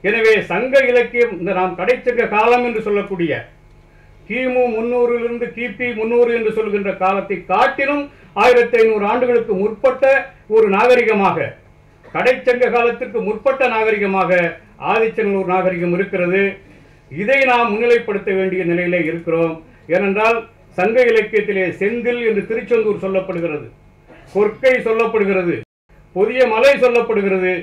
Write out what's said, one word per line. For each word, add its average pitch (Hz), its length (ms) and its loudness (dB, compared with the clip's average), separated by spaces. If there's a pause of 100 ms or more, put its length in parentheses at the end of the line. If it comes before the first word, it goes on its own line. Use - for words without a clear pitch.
எனவே 220 300 4 (160)
சங்க 240 240 -2 (140)
இலக்கியம், 240 520 2
இந்த 180 140 -4
நாம் 180 240 -2
கடைச்சங்க 233 460 0 (100)
காலம் 240 320 2
என்று 226 220 -4
சொல்லக்கூடிய 196 440 -2 (960)
கிமு 254 360 -2 (100)
முன்னூறிலிருந்து 240 800 -2
கிபி 240 320 -8 (120)
முன்னூறு 233 380 2
என்று 214 200 -2
சொல்கின்ற 202 340 -2 (120)
காலத்தை 190 420 -2
காட்டிலும் 262 580 0 (300)
ஆயிரத்தி 233 480 4
ஐந்நூறு 220 240 2
ஆண்டுகளுக்கு 233 560 0
முற்பட்ட 254 420 0 (520)
ஒரு 220 200 6
நாகரிகமாக, 208 720 2 (580)
கடைச்சங்க 240 720 0
காலத்திற்கு 233 460 -2
முற்பட்ட 214 420 -2 (120)
நாகரிகமாக 202 560 0 (640)
ஆதிச்சநல்லூர் 202 600 -2
நாகரிகம் 175 420 0
இருக்கிறது. 190 460 -2 (680)
இதை 214 280 -2 (120)
நாம் 240 200 2
முன்னிலைப்படுத்த 226 680 0
வேண்டிய 185 320 -2
நிலையிலே 175 380 0
இருக்கிறோம். 165 440 -2 (420)
ஏனென்றால் 208 440 0 (380)
சங்க 220 200 0 (140)
இலக்கியத்திலே 202 560 0 (140)
செந்தில் 240 480 -2
என்று 196 180 0
திருச்செந்தூர் 220 560 -2
சொல்லப்படுகிறது, 170 640 -4 (680)
கொற்கை 214 420 2 (120)
சொல்லப்படுகிறது, 196 680 0 (600)
பொதிய 233 320 0
மலை 240 340 4
சொல்லப்படுகிறது. 202 800 0